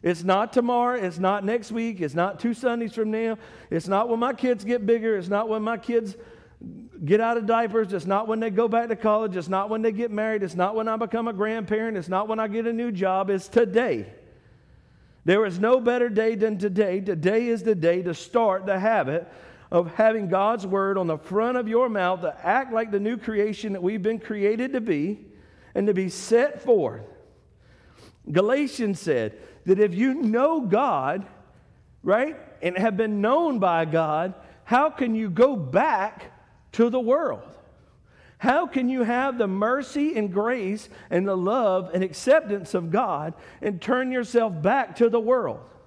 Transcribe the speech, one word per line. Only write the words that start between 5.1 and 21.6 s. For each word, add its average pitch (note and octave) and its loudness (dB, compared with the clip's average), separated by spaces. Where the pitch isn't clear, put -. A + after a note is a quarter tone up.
It's F3+ -6
not G3+ 0
when A3 -2
my A3 -2
kids A3+ -2
get G3+ 4
out A#3 0
of A3 -4
diapers. A3 0
It's E3+ -4
not G3+ 0
when A3 -2
they A3+ -2
go A3 2
back A#3 0
to A3+ -2
college. A3 0
It's E3+ -6
not F#3+ -2
when A3 -2
they A3+ 2
get A3 -4
married. G#3+ -2
It's E3+ -6
not F3+ 0
when A3 -2
I A3 -2
become A3+ -2
a A#3 -4
grandparent. G#3+ -2
It's E3+ -8
not F#3+ 0
when A3 -2
I A3 -2
get A3 -2
a A#3 -2
new A#3+ -2
job. F#3+ 0
It's F#3+ -2
today. G3+ 0
There G3+ 4
is F3+ -4
no A#3+ 4
better A#3+ 2
day A3 2
than G#3+ 0
today. F#3+ 0
Today G3 0
is A3+ 0
the G#3+ 2
day E3+ 2
to F3 -4
start G3 0
the F#3+ 0
habit F3 0
of E3+ 2
having A3 2
God's G3 0
word G3 0
on F#3 0
the D#3+ -2
front A3 -2
of A#3 -2